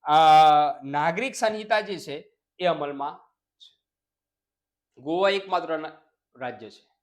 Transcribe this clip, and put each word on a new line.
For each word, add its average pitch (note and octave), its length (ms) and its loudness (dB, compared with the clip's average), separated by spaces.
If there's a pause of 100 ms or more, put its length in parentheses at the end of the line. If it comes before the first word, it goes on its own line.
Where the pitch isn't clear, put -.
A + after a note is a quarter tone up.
અ, D3+ 120 2 (680)
નાગરિક E3 500 -4
સંહિતા G#3+ 460 -2
જે G3 180 -10
છે C#3+ 180 -12 (420)
એ F3+ 60 -8
અમલમાં D3 500 -4 (460)
છે. - 120 -20 (1300)
ગોવા E3+ 320 0
એકમાત્ર F#3 480 -4
ન-, D#3 200 -12 (360)
રાજ્ય A#2 360 -12
છે. - 120 -20 (200)